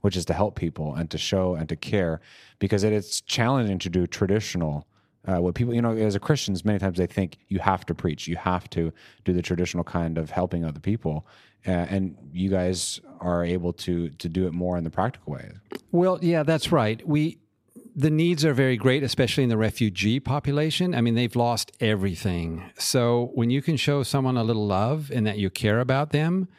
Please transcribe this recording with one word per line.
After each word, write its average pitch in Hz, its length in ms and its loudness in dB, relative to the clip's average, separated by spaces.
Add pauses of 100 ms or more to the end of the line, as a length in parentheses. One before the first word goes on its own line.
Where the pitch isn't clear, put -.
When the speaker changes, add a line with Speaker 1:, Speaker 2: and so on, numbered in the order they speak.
Speaker 1:
which 98 140 2
is 87 100 0
to 80 80 -2
help 98 200 0
people 76 400 -4
and 80 160 -4
to 80 80 -6
show 92 360 0
and 80 140 -4
to - 80 -4
care, 87 440 -2 (380)
because 98 260 2
it, 107 80 2
it's - 280 -2
challenging 117 600 0
to 90 100 -4
do 87 160 2
traditional, 87 800 -2 (400)
uh, 92 140 0
what 90 140 0
people, 120 200 -2
you 120 80 2
know, 113 140 0
as 107 180 2
a 98 60 0
Christians, 101 440 -2
many 104 140 2
times 90 200 -2
they 90 80 2
think 92 320 -4 (100)
you 98 100 -2
have 95 280 2
to - 80 -4
preach, 78 340 -4
you 82 80 -4
have 90 340 -2
to 82 220 -2 (320)
do 92 80 0
the 90 100 0
traditional 87 400 -2
kind 82 340 -4
of 78 140 -4
helping 90 340 -2
other 76 160 -6
people. 85 460 -4 (400)
Uh, 92 40 -2
and 90 440 -2 (160)
you 92 200 -2
guys 90 500 -2 (200)
are 87 220 0
able 87 300 -2
to, 85 380 -4
to - 180 -10
do 92 180 0
it 82 60 -2
more 90 240 -2
in 85 80 -2
the 80 60 -4
practical 98 420 -4
way. - 180 -12 (420)
Speaker 2:
Well, 180 280 4
yeah, 170 220 2
that's 151 280 0
right. 113 380 2
We, 151 300 2 (580)
the 147 140 4
needs 160 340 2
are 156 80 4
very 131 240 4
great, 131 260 2
especially 131 420 2
in 123 40 4
the 113 80 2
refugee 107 640 2
population. 147 760 0
I 120 60 2
mean, 117 140 2
they've 117 200 2
lost 120 460 0
everything. 90 960 0
So 120 560 2
when 117 160 0
you 135 140 0
can 160 160 0
show 143 240 0
someone 131 340 0
a 117 80 2
little 110 220 0
love 123 440 0
and 120 160 0
that 104 120 -2
you 98 100 0
care 110 320 2
about 131 300 0
them, 170 380 0 (100)